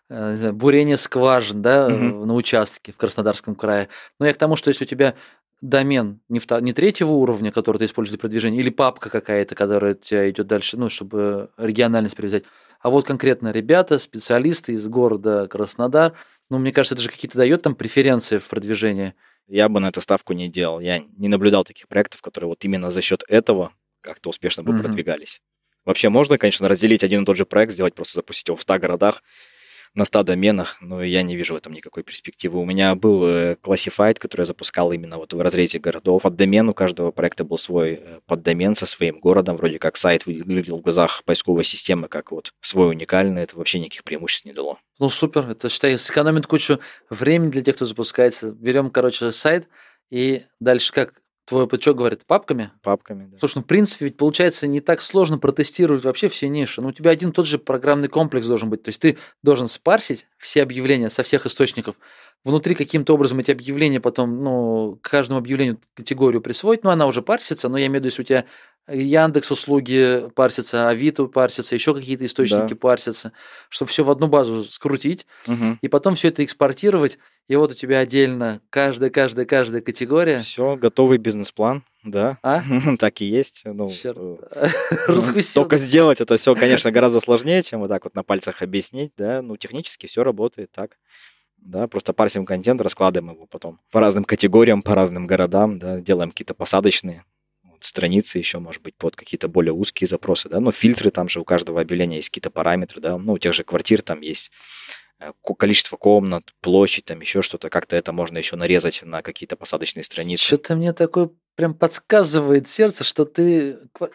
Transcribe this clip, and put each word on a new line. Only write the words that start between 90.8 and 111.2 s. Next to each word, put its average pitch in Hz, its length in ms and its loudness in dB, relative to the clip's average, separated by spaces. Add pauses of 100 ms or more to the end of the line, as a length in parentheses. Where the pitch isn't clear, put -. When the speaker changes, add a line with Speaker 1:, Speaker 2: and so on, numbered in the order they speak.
Speaker 2:
Да, 95 300 -6
просто 95 260 -4
парсим 101 320 0
контент, 104 360 -2
раскладываем 90 540 0
его 80 120 -20
потом 85 320 -16 (120)
по 110 100 2
разным 101 240 2
категориям, 107 580 4
по 101 120 2
разным 90 320 0
городам, 95 520 2
да, 90 200 -6
делаем 87 320 0
какие-то - 240 -12
посадочные, 92 680 0 (400)
вот, - 200 -20
страницы 90 560 -2
еще, 87 200 -6
может 82 240 -16
быть, - 140 -16
под - 180 -4
какие-то - 340 -10
более 82 240 2
узкие 92 340 -4
запросы, - 420 -2
да. 98 120 -2
Ну, 123 100 0
фильтры, 113 400 2
там 90 180 -4
же - 120 -6
у - 40 -8
каждого 85 360 -2
объявления 85 360 -2
есть 76 120 -6
какие-то - 220 -10
параметры, 85 500 -2
да. 87 160 -4
Ну, 104 160 -2
у 90 60 -2
тех 87 140 0
же 82 100 -4
квартир 92 380 0
там 78 200 -10
есть, 78 300 -8 (680)
э, 76 140 -18 (100)
ко-, 98 120 -6
количество - 420 0
комнат, 98 460 4 (180)
площадь, 95 440 2
там 82 160 -12
еще - 220 -4
что-то. - 260 -10
Как-то 87 260 -4
это 85 180 -4
можно 85 260 -6
еще 85 180 -8
нарезать 87 480 0
на 80 160 -10
какие-то 85 340 -12
посадочные 80 480 -8
страницы. - 420 -4
Speaker 1:
Че-то 147 300 0
мне 165 180 -2
такое 170 360 0 (280)